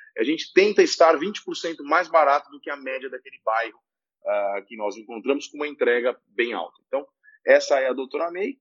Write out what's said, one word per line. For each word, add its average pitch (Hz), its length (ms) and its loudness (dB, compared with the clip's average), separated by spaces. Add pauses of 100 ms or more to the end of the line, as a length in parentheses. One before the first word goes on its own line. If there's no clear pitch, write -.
(180)
A 113 60 0
gente 156 280 -2
tenta 196 320 6
estar 160 340 4
vinte 190 280 -6
por 170 100 -10
cento 165 300 -8
mais 165 240 0
barato 147 420 2
do 143 80 -20
que 156 100 -14
a 147 60 -8
média 131 340 -10
daquele 131 360 -16
bairro, 113 340 -2 (460)
ah, 101 420 -2
que 117 80 -18
nós 104 220 -6
encontramos, 117 500 -6
com 147 120 -18
uma 147 80 -6
entrega 123 460 0 (140)
bem 120 240 -4
alta. 92 240 -8 (120)
Então, 139 180 -6 (400)
essa 143 320 4
é 131 120 0
a 123 40 -2
Doutora 147 380 -6
May, 185 300 -6